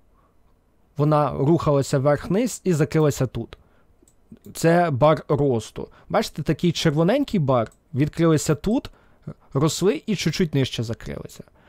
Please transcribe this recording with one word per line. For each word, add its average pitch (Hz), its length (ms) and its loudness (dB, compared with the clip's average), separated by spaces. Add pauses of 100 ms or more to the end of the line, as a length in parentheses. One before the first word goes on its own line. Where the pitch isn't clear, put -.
(960)
вона 147 420 2
рухалася 143 600 2
вверх-вниз 160 680 0
і 185 80 2
закрилася 147 540 0
тут. - 320 -10 (960)
Це 170 360 2
бар 147 380 2
росту. 135 600 -2 (200)
Бачите, - 340 -4
такий 165 300 0
червоненький 175 680 0
бар, 127 320 0 (220)
відкрилися 151 600 2
тут, 214 360 -2 (640)
росли 165 520 0
і 202 100 -2
чуть-чуть - 380 -2
нижче 131 280 -2
закрилися. - 640 -12 (240)